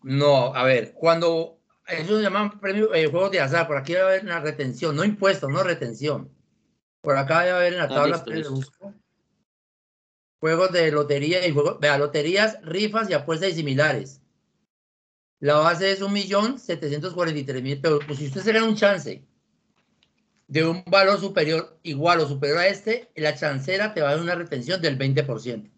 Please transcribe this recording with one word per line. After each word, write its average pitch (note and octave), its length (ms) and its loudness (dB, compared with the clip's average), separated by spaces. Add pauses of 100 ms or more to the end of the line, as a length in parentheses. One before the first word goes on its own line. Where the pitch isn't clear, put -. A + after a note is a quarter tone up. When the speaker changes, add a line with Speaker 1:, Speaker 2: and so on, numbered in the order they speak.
Speaker 1:
No, C3+ 520 4
a B2+ 100 0
ver, B2 300 2
cuando, E3 680 0 (240)
eso F3+ 300 -2
se G#3+ 80 2
llama G#3 360 -2
premio, G#3 320 0
eh, D#3+ 140 4
juegos F3 240 0
de F#3 100 0
azar, D#3+ 280 0
por D3 80 -2
aquí C#3 180 -4
va F#3 60 2
a F#3+ 60 4
haber F#3+ 180 2
una E3+ 160 -4
retención, C#3+ 560 -4
no E3 80 0
impuesto, G3 440 0
no E3 140 0
retención. C#3 680 -4 (720)
Por C#3+ 160 0
acá D#3+ 260 2
debe F3+ 140 2
haber F3 180 2
en F3+ 40 -4
la E3 60 0
Speaker 2:
Ah, C#3 40 -2
Speaker 1:
tabla, D3 280 2
Speaker 2:
listo, - 80 -8
Speaker 1:
pero D#3 120 -8
Speaker 2:
listo. D3 160 -6
Speaker 1:
busco. F#3+ 420 -10 (1500)
Juegos E3 320 2
de E3 180 4
lotería D3 560 2
y D#3+ 60 2
juegos, D3 260 2
vea, D3 200 4
loterías, D#3+ 640 0
rifas G#3 460 -2
y F3+ 40 -2
apuestas D#3+ 380 -2
y E3+ 40 -6
similares. C#3+ 640 -2 (1200)
La D3 200 4
base E3+ 340 2
es F#3+ 100 -4
un G3 100 -2
millón G3+ 460 0
setecientos D#3+ 560 -6
cuarenta E3 260 -2
y C3+ 40 -8
tres C3 180 -6
mil C#3 180 -6
pesos. D3 260 2
Pues C#3+ 120 -8
si D3 80 -6
usted F#3 160 -8
se G#3+ 100 0
gana A3+ 140 2
un G#3+ 100 2
chance F3+ 480 0 (1200)
de D#3 160 0
un E3+ 200 -2
valor F#3+ 340 4
superior, E3 640 -2
igual E3 380 2
o D3 80 0
superior C#3+ 300 -2
a F3+ 100 4
este, A3 460 -4
la D3+ 200 -2
chancera E3 600 -4
te E3 80 0
va C#3 80 2
a D3 40 2
dar D#3+ 60 -2
una E3+ 140 -4
retención E3 460 -6
del D3 160 0
veinte C3+ 280 0
por A2+ 160 -6
ciento. A#2 380 -10